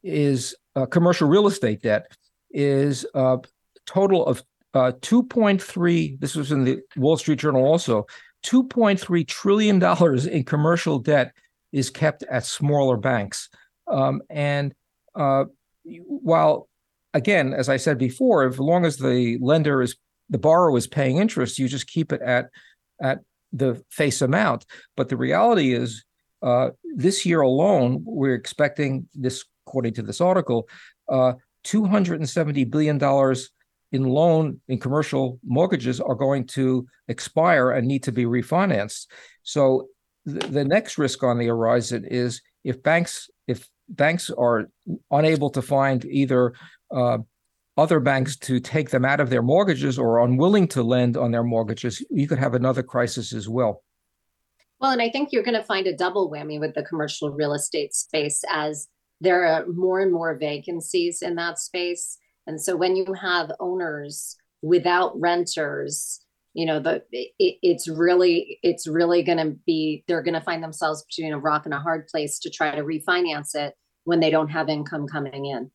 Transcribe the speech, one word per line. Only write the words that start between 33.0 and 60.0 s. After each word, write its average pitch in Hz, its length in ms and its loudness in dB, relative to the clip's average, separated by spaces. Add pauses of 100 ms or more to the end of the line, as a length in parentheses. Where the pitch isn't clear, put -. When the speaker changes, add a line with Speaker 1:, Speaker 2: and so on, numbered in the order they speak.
Speaker 1:
in 135 140 0
loan, 156 640 2
in 127 100 -2
commercial 135 680 -2
mortgages 127 540 0
are 135 160 -2
going 135 320 0
to 131 400 0 (220)
expire 143 600 2
and 123 160 0
need 135 160 0
to 127 100 -4
be 123 140 0
refinanced. 123 800 -2 (360)
So 135 460 0 (380)
th-, 151 260 -6
the 143 120 0
next 185 340 0
risk 139 240 -2
on 120 160 2
the 117 80 0
horizon 117 580 0
is 123 380 -4 (220)
if 127 180 -6
banks, - 480 0 (160)
if 120 200 -6 (220)
banks 165 420 0
are 120 400 0 (400)
unable 147 400 2
to 131 120 -4
find 135 420 0
either, 127 480 2 (380)
uh, 120 280 0 (600)
other 156 220 4
banks 135 360 0
to 123 240 -2
take - 300 -4
them 127 140 2
out 143 160 2
of 131 100 0
their 120 120 2
mortgages 139 560 2
or 117 200 2
unwilling 160 500 4
to 127 140 -2
lend 120 340 2
on 120 140 0
their 117 140 0
mortgages, 113 640 -2
you 147 180 0
could 151 100 -2
have 131 160 0
another 127 280 0
crisis 123 500 -4
as 107 160 -8
well. 113 340 -2 (1000)
Speaker 2:
Well, 262 120 0
and 240 80 -2
I 233 80 -2
think 277 240 -4
you're 240 100 0
gonna 226 220 -2
find 190 220 -2
a 170 100 -2
double 185 340 -2
whammy 151 300 -8
with 151 140 -4
the 147 80 -6
commercial 151 480 -6
real 147 240 -2
estate 147 400 -6
space - 560 -4
as 151 380 -6 (320)
there 180 260 2
are 160 200 0
more 185 320 -2
and 190 140 2